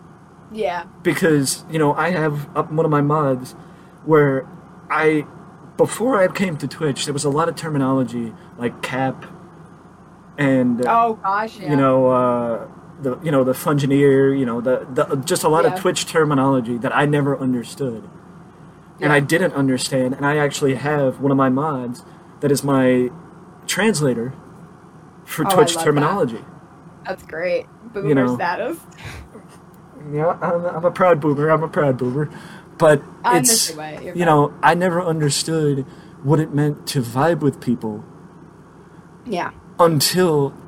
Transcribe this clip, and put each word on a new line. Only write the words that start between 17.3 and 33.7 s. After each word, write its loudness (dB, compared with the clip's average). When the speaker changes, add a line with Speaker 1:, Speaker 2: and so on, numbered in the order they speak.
Speaker 2:
understood. -4
And 0
Speaker 1:
Yeah. 4
Speaker 2:
I 4
didn't 2
understand, 0
and -4
I 0
actually 0
have -2
one 0
of 2
my 2
mods -4
that 0
is 0
my 2
translator 0
for -6
Speaker 1:
Oh, 2
I 4
Speaker 2:
Twitch 4
Speaker 1:
love -4
that. -
Speaker 2:
terminology. 0
Speaker 1:
That's -10
great. -4
Boomer -4
Speaker 2:
You 4
know. 2
Speaker 1:
status. -6
Speaker 2:
Yeah, -2
I'm, -2
I'm -4
a 2
proud 4
boomer. 0
I'm 4
a -4
proud 0
boomer. -2
But 6
Speaker 1:
I'm 2
the 4
Speaker 2:
it's, 2
Speaker 1:
same -6